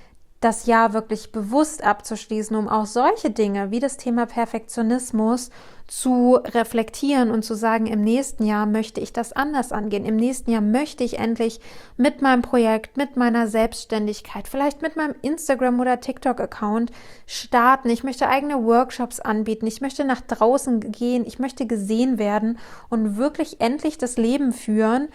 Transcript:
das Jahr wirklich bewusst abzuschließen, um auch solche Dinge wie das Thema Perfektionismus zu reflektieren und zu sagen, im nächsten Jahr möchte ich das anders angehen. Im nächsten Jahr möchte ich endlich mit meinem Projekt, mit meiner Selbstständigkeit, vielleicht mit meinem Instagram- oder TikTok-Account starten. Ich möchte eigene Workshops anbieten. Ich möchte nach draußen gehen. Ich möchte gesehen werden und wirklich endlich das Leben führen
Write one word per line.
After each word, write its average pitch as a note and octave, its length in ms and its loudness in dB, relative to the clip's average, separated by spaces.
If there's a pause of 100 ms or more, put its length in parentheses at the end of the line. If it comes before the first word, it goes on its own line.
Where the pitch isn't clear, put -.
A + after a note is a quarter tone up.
(400)
das A3+ 260 0
Jahr A3+ 260 6
wirklich A3 380 -4
bewusst A#3 540 0
abzuschließen, G#3+ 720 -2
um G#3+ 120 -2
auch G#3+ 180 0
solche C#4 440 0
Dinge G3+ 400 0
wie A3+ 80 -2
das C4 180 -2
Thema A#3+ 300 -2
Perfektionismus A#3 1200 -2 (360)
zu B3 480 4
reflektieren A#3+ 960 2
und A3 140 0
zu A#3 100 -6
sagen, A3 320 0
im A3 140 0
nächsten A#3 440 2
Jahr G#3+ 220 2
möchte A3 340 -2
ich - 120 -6
das A#3 200 -6
anders C#4 380 -2
angehen. G#3 340 -2
Im A3 120 0
nächsten B3 340 0
Jahr A3+ 100 2
möchte B3 440 0
ich - 160 -4
endlich A3+ 400 -2 (360)
mit D4 260 2
meinem C4 200 4
Projekt, A3 540 0
mit C#4 200 -4
meiner A#3 300 2
Selbstständigkeit, G#3+ 1000 -2
vielleicht C#4+ 340 -2
mit D#4+ 140 -4
meinem D4+ 260 -2
Instagram- B3+ 560 0
oder B3 220 0
TikTok-Account A#3 880 -2 (360)
starten. B3+ 640 2
Ich A#3 140 0
möchte C4 240 -2
eigene C#4 380 2
Workshops A#3+ 560 2
anbieten. A3 480 -2
Ich A3+ 120 -8
möchte C4+ 240 -4
nach B3+ 180 0
draußen A#3 680 2
gehen. A#3+ 340 0
Ich A3+ 140 -14
möchte B3+ 280 -4
gesehen A3 520 0
werden G#3+ 400 0 (300)
und A3 280 0
wirklich D4 440 -2
endlich D4 360 0
das B3 200 -4
Leben B3 360 2
führen A3 640 0